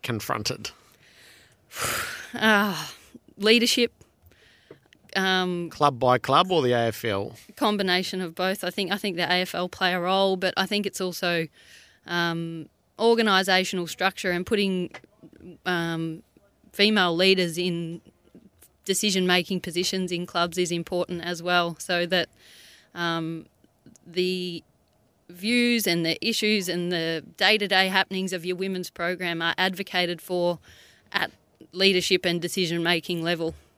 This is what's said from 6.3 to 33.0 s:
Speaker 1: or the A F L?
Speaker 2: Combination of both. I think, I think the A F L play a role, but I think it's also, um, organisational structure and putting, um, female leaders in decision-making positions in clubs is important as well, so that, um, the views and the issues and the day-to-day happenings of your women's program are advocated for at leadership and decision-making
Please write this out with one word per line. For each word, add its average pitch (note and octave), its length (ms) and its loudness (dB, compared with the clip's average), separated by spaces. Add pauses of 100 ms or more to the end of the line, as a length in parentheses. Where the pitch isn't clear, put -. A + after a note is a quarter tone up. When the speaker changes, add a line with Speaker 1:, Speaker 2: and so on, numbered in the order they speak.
Speaker 1:
or D#3+ 100 4
the B2 80 4
A A#2 160 4
F A2+ 180 -4
L? G2+ 300 -2 (220)
Speaker 2:
Combination F#3+ 640 0
of E3 160 -6
both. F#3 260 -2
I F3+ 80 -4
think, F#3 220 -4
I G#3 40 -2
think G3 200 -4
the F3 80 0
A F3+ 160 2
F F#3 160 -4
L F3+ 120 -4
play F3+ 240 0
a F#3 60 0
role, F#3+ 380 2
but F#3 200 -2
I F#3+ 100 0
think G#3 200 -2
it's - 140 -8
also, F3 480 -2 (580)
um, E3 600 -4 (280)
organisational F#3+ 920 4
structure F#3 420 -2
and F3 160 -2
putting, F#3+ 460 0 (760)
um, E3 560 -2 (500)
female G3+ 440 4
leaders F3+ 420 2
in E3+ 420 -4 (840)
decision-making F#3 760 0
positions F3+ 500 -2
in F3 140 -4
clubs F3 300 -2
is F3+ 140 0
important F3 540 -4
as E3+ 180 -8
well, F3 380 0
so F3 260 -2
that, F3 220 0 (680)
um, E3 520 -4 (600)
the F3+ 560 -4 (720)
views A#3 540 0
and E3+ 180 2
the D#3+ 120 0 (100)
issues G#3+ 420 0
and F3 240 -2
the E3 320 -4 (120)
day-to-day G3 520 2
happenings F#3+ 440 -2
of E3+ 120 -8
your F3+ 120 -4
women's F#3 340 -4
program E3+ 520 -4
are E3 140 0
advocated F3+ 640 -2
for F3 380 -2 (540)
at - 180 0 (420)
leadership F3+ 520 2
and F3 160 0
decision-making E3+ 800 0